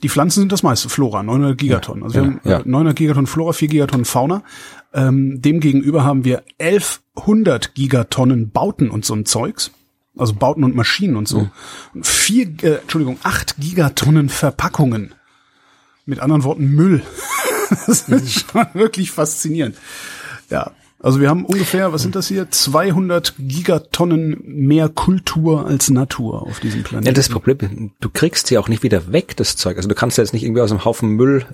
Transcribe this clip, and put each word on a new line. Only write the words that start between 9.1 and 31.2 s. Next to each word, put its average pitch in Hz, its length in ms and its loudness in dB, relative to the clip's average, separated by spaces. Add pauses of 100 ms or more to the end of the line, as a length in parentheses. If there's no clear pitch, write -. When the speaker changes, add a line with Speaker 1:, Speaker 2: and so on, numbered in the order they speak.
Speaker 1:
ein 104 100 -2
Zeugs. - 460 -4 (460)
Also 113 180 0
Bauten 143 280 2
und 127 120 2
Maschinen 160 400 0
und 107 120 -4
so. - 140 0
Speaker 2:
Mhm. 101 100 -2 (440)
Speaker 1:
Und - 120 -8
vier, 226 400 2 (160)
äh, 156 180 4
Entschuldigung, 131 420 -4
acht - 340 -4
Gigatonnen 151 720 2
Verpackungen. 123 840 -2 (920)
Mit 139 140 -6
anderen 147 240 4
Worten 143 240 0
Müll. 151 400 4
<laughs> - 40 -18 (720)
Das - 220 2
ist - 0 -
Speaker 2:
Mhm. 254 200 2
Speaker 1:
schon - 380 0 (100)
wirklich 190 360 0
faszinierend. 151 640 -2 (760)
Ja. - 220 -4 (300)
Also 131 180 2
wir 139 100 4
haben 180 160 0
ungefähr, 185 460 0
was 156 100 -2
sind 180 140 -4
das 190 140 -4
hier? 190 200 -4
Zweihundert 175 880 2
Gigatonnen 156 1080 0
mehr 147 420 2
Kultur 160 800 0
als 139 220 0
Natur 127 540 0
auf - 180 -12
diesem 110 220 -4
Planeten. 110 240 -4
Speaker 2:
Ja, 131 40 4
das 131 160 2
Problem, 110 720 -2
du 117 100 -4
kriegst - 380 -2
sie 123 100 2
auch 101 120 0
nicht 113 140 -2
wieder 92 280 0
weg, 160 240 -2
das - 220 -2
Zeug. 92 180 -2
Also 95 140 -4
du 104 60 0
kannst 120 220 -2
ja 117 60 6
jetzt 101 80 -4
nicht 113 120 -2
irgendwie 120 180 0
aus 110 100 2
einem 98 140 0
Haufen 113 240 0
Müll 127 440 2